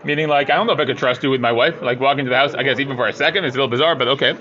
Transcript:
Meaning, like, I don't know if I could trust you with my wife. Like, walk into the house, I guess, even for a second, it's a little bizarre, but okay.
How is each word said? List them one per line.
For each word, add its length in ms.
Meaning, 240
like, 220
I 60
don't 120
know 60
if 60
I 60
could 120
trust 260
you 60
with 100
my 140
wife. 280
Like, 200
walk 160
into 120
the 60
house, 180
I 100
guess, 140
even 200
for 100
a 60
second, 320
it's 100
a 20
little 120
bizarre, 260
but 140
okay. 320